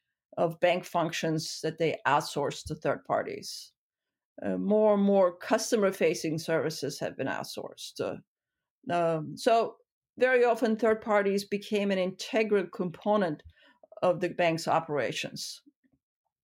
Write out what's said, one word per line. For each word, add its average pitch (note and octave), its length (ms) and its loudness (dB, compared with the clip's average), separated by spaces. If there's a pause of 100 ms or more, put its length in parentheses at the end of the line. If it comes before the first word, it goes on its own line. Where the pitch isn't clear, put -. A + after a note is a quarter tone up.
(360)
of E3 240 0
bank F3 240 2
functions D#3+ 800 -2
that D#3+ 160 -4
they D#3+ 180 0 (100)
outsource C#3+ 580 0
to D#3 100 -6
third D3 300 -4
parties. - 680 -4 (720)
Uh, F#3+ 120 -2
more G#3 380 4
and G3+ 80 2
more G3 340 4
customer-facing F#3 1040 0
services D#3 600 -2
have - 180 -6
been C3 120 -4
outsourced. - 720 -10
Uh, - 160 -4 (760)
um, E3 440 -2
so A3+ 400 2 (420)
very B3 260 4
often A3+ 320 2
third A3 240 2
parties G3+ 440 2
became G3+ 460 -2
an F#3+ 80 0
integral G3 680 0
component F3+ 760 -2 (600)
of F3+ 180 4
the F3+ 80 0
bank's E3 400 0
operations. - 920 -2 (800)